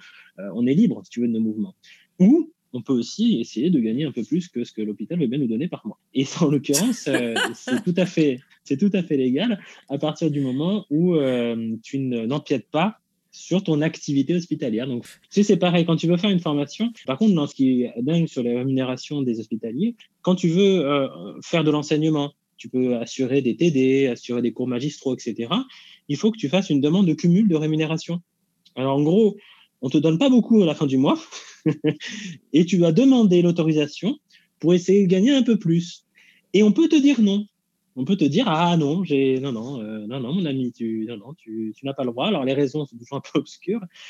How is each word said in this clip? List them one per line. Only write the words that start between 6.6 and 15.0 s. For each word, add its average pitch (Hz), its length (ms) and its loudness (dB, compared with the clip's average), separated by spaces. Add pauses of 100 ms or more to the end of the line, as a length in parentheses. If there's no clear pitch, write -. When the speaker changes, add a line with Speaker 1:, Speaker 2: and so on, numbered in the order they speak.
Speaker 1:
euh, 120 240 -4
Speaker 2:
<laughs> - 220 -4
Speaker 1:
c'est 247 280 -6
tout 175 140 -2
à 180 80 2
fait, 147 340 0 (240)
c'est 135 140 -4
tout 202 160 2
à 185 100 -2
fait 156 140 -4
légal 147 420 -2 (300)
à 139 80 -6
partir 151 340 -2
du 143 80 -4
moment 143 500 -2
où, 165 260 0
euh, 117 680 -2
tu 139 160 -8
ne, 123 260 -4
n'empiètes 143 460 -4
pas 180 240 0 (380)
sur 190 300 -4
ton 156 160 0
activité 151 560 -2
hospitalière. 135 520 -4
Donc, 120 180 -6